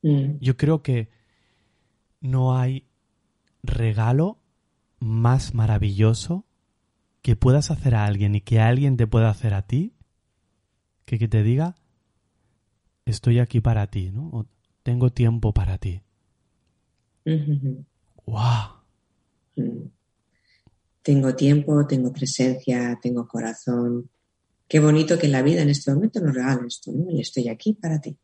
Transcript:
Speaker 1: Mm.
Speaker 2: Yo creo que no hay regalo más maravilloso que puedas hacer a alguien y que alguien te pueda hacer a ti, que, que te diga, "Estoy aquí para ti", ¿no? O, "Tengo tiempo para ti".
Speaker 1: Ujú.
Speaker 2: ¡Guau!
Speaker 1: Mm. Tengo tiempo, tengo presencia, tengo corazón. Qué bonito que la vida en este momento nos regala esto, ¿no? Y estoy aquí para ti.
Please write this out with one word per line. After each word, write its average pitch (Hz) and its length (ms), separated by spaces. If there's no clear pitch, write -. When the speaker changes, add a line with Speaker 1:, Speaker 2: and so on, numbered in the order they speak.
Speaker 1:
Mm. 143 360
Speaker 2:
Yo 127 180
creo 151 260
que 117 260
no 127 360
hay 131 280
regalo 113 760
más 117 540
maravilloso 110 920
que 120 140
puedas 139 360
hacer 131 240
a 104 100
alguien 101 300
y 101 60
que 113 180
alguien 127 380
te 117 100
pueda 113 220
hacer 104 240
a 98 140
ti, 160 260
que, 120 120
que 110 100
te 107 160
diga, 143 320
"Estoy 120 340
aquí 120 220
para 107 260
ti", 92 240
¿no? 135 200
O, 113 140
"Tengo 123 280
tiempo 113 420
para 95 240
ti". 92 240
Speaker 1:
Ujú. 147 600
Speaker 2:
¡Guau! 113 460
Speaker 1:
Mm. 123 320
Tengo 135 340
tiempo, 147 520
tengo 127 260
presencia, 127 880
tengo 120 260
corazón. 120 840
Qué 156 120
bonito 156 380
que 151 100
la 135 140
vida 160 220
en 143 60
este 143 240
momento 208 280
nos 147 140
regala 127 320
esto, - 260
¿no? 170 180
Y 156 100
estoy 123 280
aquí 117 240
para 160 260
ti. 143 240